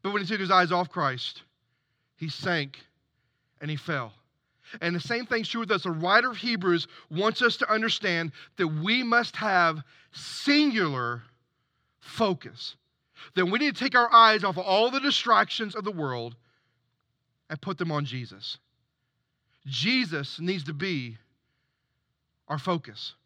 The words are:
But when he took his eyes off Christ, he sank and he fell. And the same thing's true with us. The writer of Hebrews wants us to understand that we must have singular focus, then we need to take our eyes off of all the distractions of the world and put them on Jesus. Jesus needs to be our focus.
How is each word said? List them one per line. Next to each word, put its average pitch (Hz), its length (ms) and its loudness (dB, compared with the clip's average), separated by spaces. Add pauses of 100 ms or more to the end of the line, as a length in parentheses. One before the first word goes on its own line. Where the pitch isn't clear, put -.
But 202 100 -4
when 202 100 -2
he 170 60 -6
took 208 120 -2
his 190 120 0
eyes 180 180 6
off 180 180 0
Christ, 135 540 -6 (720)
he 160 120 -8
sank 147 500 -6 (800)
and 147 100 -8
he 151 60 -4
fell. 131 360 -6 (680)
And 170 140 -2
the 170 60 -4
same 233 260 -6
thing's 226 220 -4
true 233 120 -6
with 208 100 -6
us. 190 120 0
The 185 80 -4
writer 196 400 2
of 220 60 -10
Hebrews 185 500 0 (240)
wants 208 320 0
us 226 160 2
to 220 140 0
understand 180 600 -2 (240)
that 175 120 0
we 190 340 0
must 233 340 0
have 175 460 2 (300)
singular 175 1080 0 (760)
focus, - 760 -4 (580)
then 185 160 2
we 220 80 0
need 277 160 0
to 247 100 -6
take 269 120 0
our 240 160 6
eyes 220 320 8
off 180 140 -2
of 180 60 -4
all 214 260 4
the 269 100 0
distractions 226 760 2
of 208 100 -8
the 208 80 -4
world 123 440 -6 (1120)
and 156 100 -8
put - 180 -8
them 170 120 -4
on 147 140 -2
Jesus. 120 540 -12 (1080)
Jesus 160 720 -2
needs 175 240 -2
to 160 80 -8
be 139 460 -6 (1300)
our 147 100 -6
focus. 147 560 -6 (120)